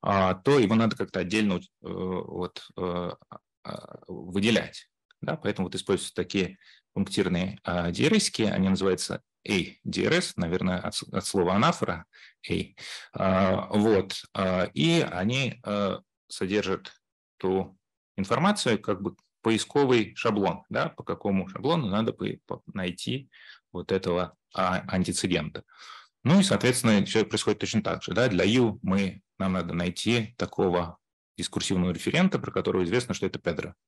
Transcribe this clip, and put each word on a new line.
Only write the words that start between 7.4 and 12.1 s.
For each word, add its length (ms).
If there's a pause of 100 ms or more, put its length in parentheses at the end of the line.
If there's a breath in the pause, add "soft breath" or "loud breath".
а, 280
D 160
R 80
S-ки, 260
они 280
называются 520 (260)
A 360
D 220
R 80
S, 240
наверное, 420
от 160
с-, 80
от 220
слова 300
анафора, 500 (440 loud breath)